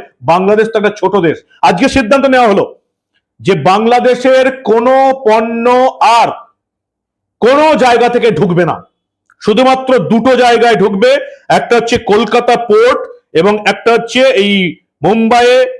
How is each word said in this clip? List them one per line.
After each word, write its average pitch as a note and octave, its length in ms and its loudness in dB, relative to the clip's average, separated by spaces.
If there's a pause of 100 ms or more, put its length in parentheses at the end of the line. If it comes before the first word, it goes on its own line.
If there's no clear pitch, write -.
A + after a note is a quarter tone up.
(320)
বাংলাদেশ G3 380 0
তো A3 80 -4
একটা G3+ 220 -4
ছোট F#3+ 140 -2 (140)
দেশ। C#3+ 100 -2 (300)
আজকে G3 280 2
সিদ্ধান্ত C4+ 380 0
নেওয়া B3 180 2
হলো F3 140 0 (760)
যে C3+ 140 0 (160)
বাংলাদেশের B3 760 2 (240)
কোনো A#3 260 2 (300)
পণ্য A#3 420 -2 (500)
আর G#3 120 2 (1120)
কোনো C#4 240 2 (180)
জায়গা A#3+ 260 2
থেকে A#3 200 0 (100)
ঢুকবে E3+ 260 0
না, C#3 100 -4 (680)
শুধুমাত্র C4 500 0 (200)
দুটো A#3 200 0 (120)
জায়গায় A#3 380 2
ঢুকবে, G3 300 0 (460)
একটা - 180 -4
হচ্ছে A#3 200 -2 (160)
কলকাতা A#3+ 440 0 (140)
পোর্ট A#3 300 2 (400)
এবং G3 140 2 (180)
একটা G#3 240 -4
হচ্ছে A#3 260 -2 (200)
এই G3+ 100 0 (540)
মুম্বাইয়ে A#3 520 2 (220)